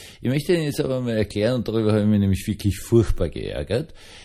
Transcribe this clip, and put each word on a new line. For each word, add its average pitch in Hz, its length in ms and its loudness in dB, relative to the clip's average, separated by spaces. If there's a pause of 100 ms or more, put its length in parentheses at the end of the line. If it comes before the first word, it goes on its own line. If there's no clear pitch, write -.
(200)
Ich 117 80 -4
möchte 147 240 -2
Ihnen 165 120 0
jetzt 147 180 -2
aber 131 180 -2
mal 120 160 -2
erklären, 107 380 0
und 117 140 -2
darüber 107 240 2
habe 107 100 4
ich 104 40 0
mich 107 140 4
nämlich 98 260 0
wirklich 101 320 -2
furchtbar 104 520 2
geärgert, 73 640 -6 (300)